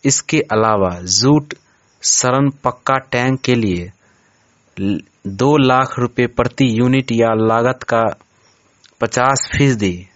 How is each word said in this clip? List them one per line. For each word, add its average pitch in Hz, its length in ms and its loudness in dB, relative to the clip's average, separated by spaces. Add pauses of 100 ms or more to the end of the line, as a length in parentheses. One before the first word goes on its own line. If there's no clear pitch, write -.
इसके - 360 0
अलावा 104 600 0
जूट 135 540 0 (480)
शरण 135 480 0
पक्का 135 480 -4
टैंक 127 420 -2
के 127 140 0
लिए 92 380 -2 (880)
ल-, 98 200 -2 (260)
दो 123 300 0
लाख 131 420 2
रुपए 120 280 -2
प्रति 120 540 0
यूनिट 127 320 0
या 113 220 2
लागत 110 480 0
का 113 200 0 (1000)
पचास 127 580 0
फीसदी 104 580 0